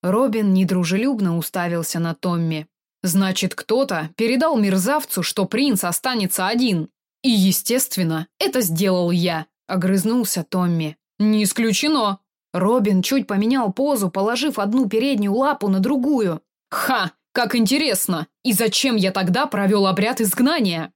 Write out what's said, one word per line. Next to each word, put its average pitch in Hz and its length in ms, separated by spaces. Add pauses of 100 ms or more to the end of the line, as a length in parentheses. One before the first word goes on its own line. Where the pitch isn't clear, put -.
Робин 214 520
недружелюбно 190 840
уставился 170 640
на 165 160
Томми. 165 520 (360)
«Значит, 190 520
кто-то 220 600
передал 254 420
мерзавцу, 202 680
что - 220
принц 233 380
останется 190 640
один. 214 420 (340)
И, 269 60
естественно, 185 1000 (120)
это 262 220
сделал 180 500
я», 170 340 (220)
огрызнулся 190 760
Томми. 170 540 (220)
«Не 214 240
исключено». 226 760 (340)
Робин 196 480
чуть 254 260
поменял 214 440
позу, 247 380
положив 233 500
одну 214 300
переднюю 220 440
лапу 269 360
на 190 100
другую. 240 600 (280)
«Ха, 226 420 (200)
как 240 240
интересно! 220 720 (160)
И 247 100
зачем 226 420
я 190 160
тогда 185 340
провел 202 420
обряд 202 340
изгнания?» 214 760